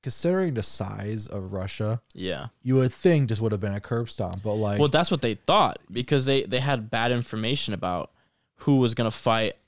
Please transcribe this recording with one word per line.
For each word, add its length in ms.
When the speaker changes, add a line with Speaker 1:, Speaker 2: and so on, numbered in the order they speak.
Speaker 1:
considering 520
the 80
size 640
of 260
Russia, 480
Speaker 2:
Yeah. 320
Speaker 1:
you 140
would 160
think 360
this 120
would 100
have 100
been 140
a 60
curb 280
stomp, 360
but, 100
like, 240
Speaker 2:
Well, 100
that's 220
what 100
they 140
thought, 440
because 360
they, 180
they 160
had 300
bad 200
information 640
about 380
who 180
was 180
gonna 160
fight 440